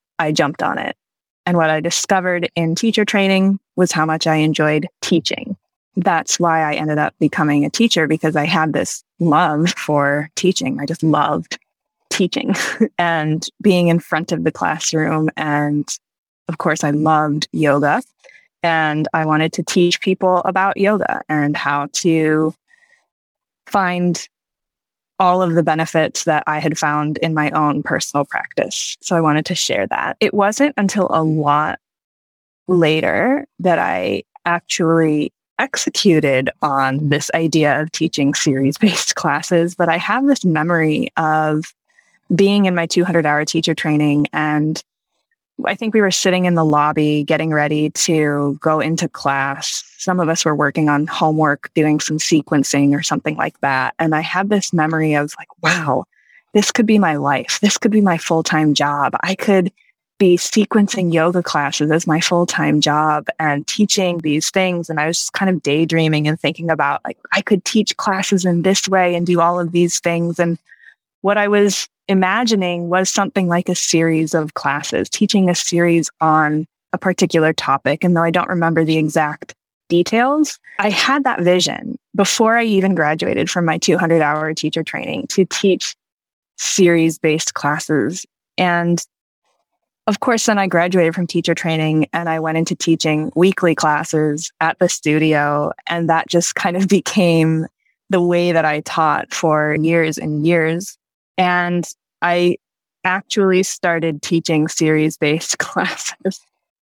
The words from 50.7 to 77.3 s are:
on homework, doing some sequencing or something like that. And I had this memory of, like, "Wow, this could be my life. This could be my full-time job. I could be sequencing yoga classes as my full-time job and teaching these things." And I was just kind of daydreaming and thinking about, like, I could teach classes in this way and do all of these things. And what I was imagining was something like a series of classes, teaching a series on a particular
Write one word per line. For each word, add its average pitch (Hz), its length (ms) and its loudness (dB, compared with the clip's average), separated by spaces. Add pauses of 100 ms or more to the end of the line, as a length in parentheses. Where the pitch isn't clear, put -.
on 147 180 2
homework, 156 680 0
doing 151 260 2
some 151 180 -4
sequencing 143 800 0
or 165 40 -4
something 156 340 -4
like 151 240 -4
that. 131 380 -2
And 160 160 0
I 156 60 0
had 185 280 -4
this 208 240 0
memory 156 420 0
of, 147 240 -2
like, - 240 -16
"Wow, 160 420 0 (500)
this 208 180 2
could 226 140 2
be 214 120 4
my 165 180 2
life. 139 440 -2
This - 180 2
could 208 140 0
be 214 80 4
my 180 180 2
full-time 160 560 2
job. 143 480 0
I 190 120 -2
could 190 360 2 (480)
be 180 180 6
sequencing 202 760 0
yoga 170 300 2
classes 147 480 -2
as 165 160 0
my 160 140 0
full-time 165 600 0
job 151 480 0 (100)
and 147 280 -2
teaching 185 520 0
these 156 320 -2
things." 180 400 -2
And 156 80 -4
I 151 80 0
was 165 120 -2
just - 160 -6
kind 190 160 0
of 170 120 -2
daydreaming 156 640 2
and 156 120 0
thinking 160 300 -4
about, 151 360 -2
like, - 140 -10 (140)
I 202 100 0
could 185 220 0
teach - 320 0
classes 190 480 -2
in 175 180 2
this 190 260 0
way 180 260 2
and 175 100 -2
do 175 160 2
all 175 200 2
of 170 100 -4
these 175 300 2
things. 170 400 -2
And 170 180 0 (640)
what 202 180 0
I 208 100 0
was 208 400 2 (200)
imagining 190 800 0
was 185 200 0
something 190 400 -2
like 175 200 0
a 180 60 -2
series 160 600 0
of 156 200 -2
classes, 143 540 -4
teaching 202 400 2
a 180 60 2
series 170 560 0 (100)
on 156 460 2 (260)
a 170 60 -4
particular 170 540 2